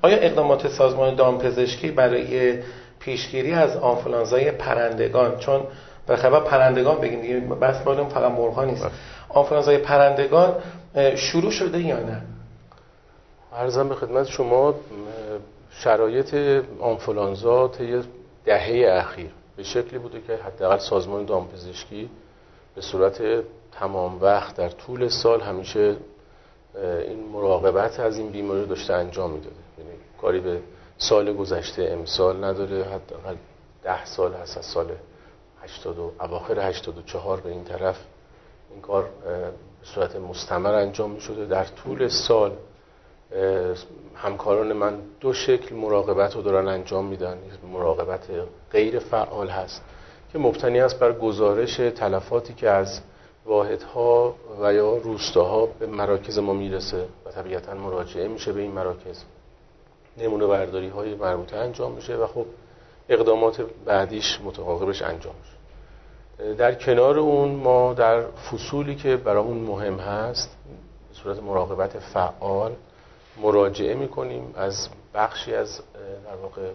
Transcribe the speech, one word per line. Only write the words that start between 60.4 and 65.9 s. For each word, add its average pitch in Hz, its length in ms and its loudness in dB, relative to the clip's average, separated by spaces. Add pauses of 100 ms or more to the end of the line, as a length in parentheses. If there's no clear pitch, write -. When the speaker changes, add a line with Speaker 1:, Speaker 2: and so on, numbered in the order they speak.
Speaker 2:
برداری‌های 98 680 -2
مربوطه 92 420 -4
انجام 123 340 -6
می‌شه 120 240 -10
و 113 120 -2
خب 117 180 -6 (640)
اقدامات 113 520 4 (240)
بعدیش 104 580 0
متعاقبش 92 580 -4
انجام 82 400 -8
می‌شه. - 1120 -14